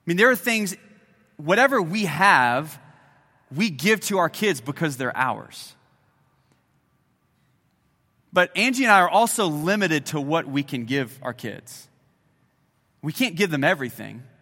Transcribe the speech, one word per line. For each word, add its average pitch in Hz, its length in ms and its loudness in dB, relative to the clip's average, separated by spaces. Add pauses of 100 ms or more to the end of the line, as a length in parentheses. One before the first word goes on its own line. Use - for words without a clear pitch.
I - 100 -8
mean, 175 60 0
there 226 140 6
are 247 60 2
things, 214 380 -2 (640)
whatever 220 460 2
we 190 240 -4
have, 147 760 2 (720)
we 208 140 0
give 170 380 0
to 202 100 -2
our 175 140 2
kids 185 320 -2
because 139 340 -4
they're 127 180 -4
ours. - 600 -6 (2500)
But 180 240 2
Angie 247 280 0
and 233 60 4
I 196 100 8
are 175 100 4
also 214 380 2
limited 160 580 0
to 156 140 -4
what 151 260 -2
we 139 160 -4
can 131 240 -8
give 131 340 -4
our 123 140 -8
kids. - 540 -14 (1120)
We 151 100 -6
can't 226 240 -2
give 190 140 0
them 143 140 -2
everything. 120 580 -2 (200)